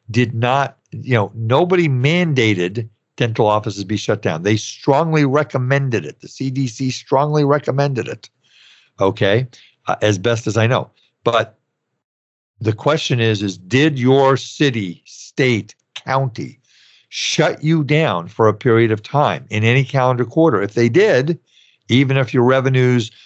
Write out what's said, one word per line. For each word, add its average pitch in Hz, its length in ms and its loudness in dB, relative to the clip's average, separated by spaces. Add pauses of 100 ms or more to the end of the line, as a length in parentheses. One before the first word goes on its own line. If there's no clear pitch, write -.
(120)
did 117 220 0
not, 123 440 -2 (140)
you 117 220 -6
know, 101 220 0
nobody 160 520 0
mandated 123 1000 0 (280)
dental 113 320 0
offices 104 360 -2
be 101 140 -4
shut 104 240 -4
down. 82 220 -4
They 107 120 2
strongly 151 680 0
recommended 131 800 -2
it. - 160 -16
The - 60 -18
C 135 220 -8
D 131 180 -4
C 131 220 -6
strongly 147 540 0
recommended 139 640 -2
it, - 220 -14 (720)
okay, 101 480 0 (400)
uh, - 140 -4
as 104 160 2
best 113 300 -2
as 104 80 -4
I 113 120 2
know. 120 220 -2 (340)
But 120 340 -2 (1040)
the 107 120 -2
question 139 460 -2
is, 110 220 0
is 95 160 -6
did 135 420 0
your 135 380 4
city, 110 680 -4
state, 120 680 -4 (200)
county 123 640 -6 (500)
shut - 540 -2
you 156 200 0
down 123 440 0
for 107 200 2
a 107 60 4
period 113 380 2
of 107 120 -2
time 139 460 -2
in 107 140 -2
any 123 200 2
calendar 127 420 0
quarter? 123 360 2
If 101 140 -6
they 120 120 2
did, 156 500 2 (520)
even 131 260 2
if 131 180 0
your 127 100 4
revenues 127 680 2 (140)